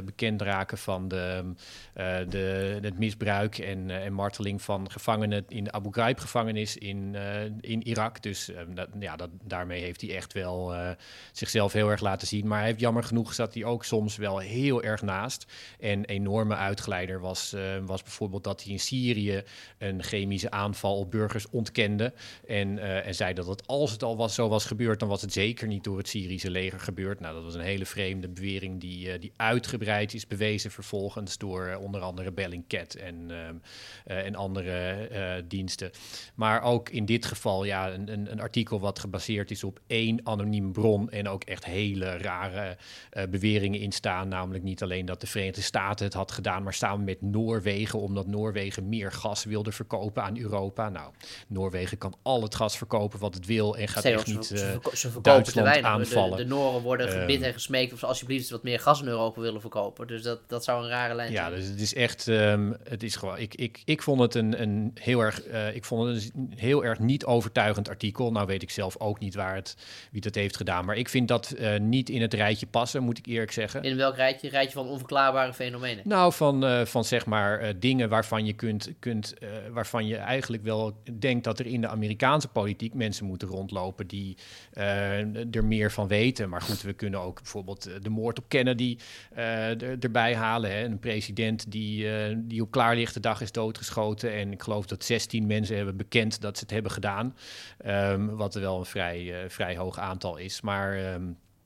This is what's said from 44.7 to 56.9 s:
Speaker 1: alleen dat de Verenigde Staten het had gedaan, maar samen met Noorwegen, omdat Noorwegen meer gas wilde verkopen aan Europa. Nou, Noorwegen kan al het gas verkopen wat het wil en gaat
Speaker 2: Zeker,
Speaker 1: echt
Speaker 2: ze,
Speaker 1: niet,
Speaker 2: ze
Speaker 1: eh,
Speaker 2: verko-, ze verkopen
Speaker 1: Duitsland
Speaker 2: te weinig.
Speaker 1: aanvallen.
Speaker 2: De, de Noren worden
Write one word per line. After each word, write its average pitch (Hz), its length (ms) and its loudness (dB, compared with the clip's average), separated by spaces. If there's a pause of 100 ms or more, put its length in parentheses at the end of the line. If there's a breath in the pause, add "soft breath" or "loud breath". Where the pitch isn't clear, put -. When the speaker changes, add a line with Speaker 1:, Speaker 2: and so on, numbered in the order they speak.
Speaker 1:
alleen 92 240 -2
dat 90 140 -6
de 110 60 -10
Verenigde 95 360 -4
Staten 101 420 0
het 101 100 -4
had 95 180 -4
gedaan, 95 300 -2
maar 95 120 -4
samen 101 300 0
met 95 180 -4
Noorwegen, 104 760 0
omdat 98 280 -2
Noorwegen 101 640 -2
meer 104 240 -2
gas - 320 -4
wilde 107 280 -2
verkopen 104 500 -4
aan 101 160 -2
Europa. 104 500 -2
Nou, 80 240 -8 (360 loud breath)
Noorwegen 92 500 -2
kan 95 240 -6
al 127 200 2
het 107 120 -4
gas 110 240 0
verkopen 104 400 0
wat 98 160 -2
het 92 120 -8
wil 104 300 2
en 104 120 -4
gaat - 140 0
Speaker 2:
Zeker, 117 160 4
Speaker 1:
echt 110 100 -2
Speaker 2:
ze, 107 60 0
Speaker 1:
niet, 110 120 -2
Speaker 2:
ze 101 80 -6 (100)
Speaker 1:
eh, 98 60 0
Speaker 2:
verko-, - 200 -2
ze - 200 -2
verkopen 117 120 -6 (100)
Speaker 1:
Duitsland 117 340 10
Speaker 2:
te 139 60 10
weinig. 127 180 6 (100)
Speaker 1:
aanvallen. 98 360 4
Speaker 2:
De, 120 60 -2
de 123 60 -2
Noren 131 340 2
worden 123 260 2